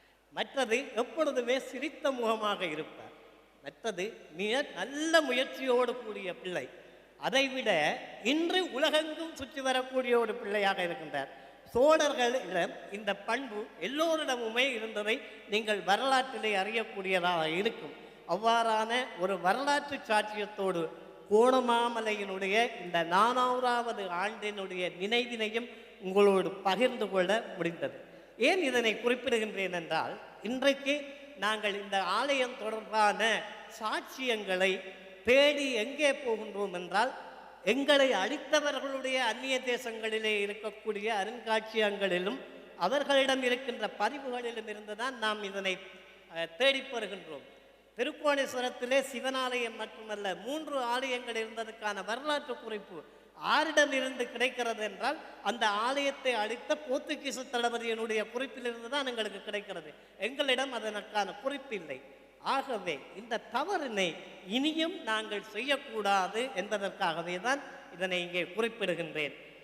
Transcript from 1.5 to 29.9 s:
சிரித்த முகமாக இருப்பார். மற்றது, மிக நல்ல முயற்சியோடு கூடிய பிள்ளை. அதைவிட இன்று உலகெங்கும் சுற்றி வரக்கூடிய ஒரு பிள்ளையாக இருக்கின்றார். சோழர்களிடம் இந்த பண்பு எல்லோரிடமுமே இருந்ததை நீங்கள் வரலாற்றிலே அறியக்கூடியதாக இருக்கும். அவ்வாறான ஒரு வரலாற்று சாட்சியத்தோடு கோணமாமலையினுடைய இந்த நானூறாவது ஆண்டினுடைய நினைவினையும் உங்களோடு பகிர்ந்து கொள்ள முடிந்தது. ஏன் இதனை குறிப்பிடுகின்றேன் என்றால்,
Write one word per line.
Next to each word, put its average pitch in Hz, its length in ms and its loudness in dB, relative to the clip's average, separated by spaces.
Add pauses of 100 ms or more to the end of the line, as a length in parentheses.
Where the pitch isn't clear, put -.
சிரித்த 277 520 -4
முகமாக 214 540 0
இருப்பார். 151 480 -6 (500)
மற்றது, 180 420 -6 (320)
மிக 214 260 0 (120)
நல்ல 294 460 2
முயற்சியோடு 254 760 2
கூடிய 202 400 -6
பிள்ளை. 170 320 -6 (500)
அதைவிட 254 520 2 (520)
இன்று 330 500 2
உலகெங்கும் 311 640 0
சுற்றி 269 260 -8
வரக்கூடிய 254 580 2
ஒரு 226 160 2
பிள்ளையாக 202 480 2
இருக்கின்றார். 156 480 -4 (420)
சோழர்களிடம் 247 1000 4 (180)
இந்த 202 240 -2
பண்பு 220 500 -4 (140)
எல்லோரிடமுமே 262 920 0
இருந்ததை 214 440 -2 (320)
நீங்கள் 214 320 0
வரலாற்றிலே 226 760 2
அறியக்கூடியதாக 190 920 2
இருக்கும். 165 480 -2 (340)
அவ்வாறான 220 640 2 (280)
ஒரு 185 200 0
வரலாற்று 277 560 2
சாட்சியத்தோடு 208 840 -2 (460)
கோணமாமலையினுடைய 220 1300 4 (240)
இந்த 175 240 0
நானூறாவது 240 1040 2
ஆண்டினுடைய 190 840 -4
நினைவினையும் 233 720 -2 (320)
உங்களோடு 190 500 6
பகிர்ந்து 208 600 0
கொள்ள 190 460 2
முடிந்தது. 165 400 -2 (420)
ஏன் 349 240 4
இதனை 240 320 2
குறிப்பிடுகின்றேன் 220 800 0
என்றால், 156 420 -2 (280)